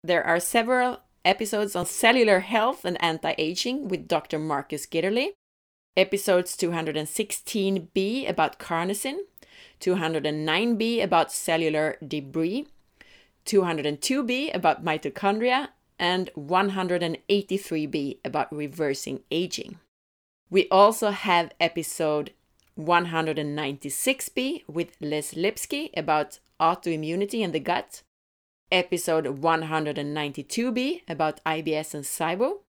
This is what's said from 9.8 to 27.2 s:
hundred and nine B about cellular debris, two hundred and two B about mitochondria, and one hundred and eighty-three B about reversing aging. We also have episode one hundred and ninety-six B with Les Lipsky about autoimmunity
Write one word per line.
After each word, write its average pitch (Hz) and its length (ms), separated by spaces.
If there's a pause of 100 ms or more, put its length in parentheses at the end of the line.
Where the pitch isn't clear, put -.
hundred 160 300
and 151 200
nine 208 320
B 226 240
about 170 300
cellular 156 720
debris, 156 640 (760)
two 196 180
hundred 160 220
and 147 160
two 269 220
B 254 260
about 175 340
mitochondria, 208 840 (320)
and 180 340
one 180 360
hundred 180 340
and 165 160 (100)
eighty-three 190 560
B 143 400
about 147 260
reversing 147 680 (100)
aging. - 480 (720)
We 185 180
also 208 420
have 175 480
episode 156 720 (420)
one 170 320
hundred 160 320
and 147 180
ninety-six 147 720
B 269 380
with 170 320
Les 151 360
Lipsky 220 600
about 151 440 (200)
autoimmunity 170 840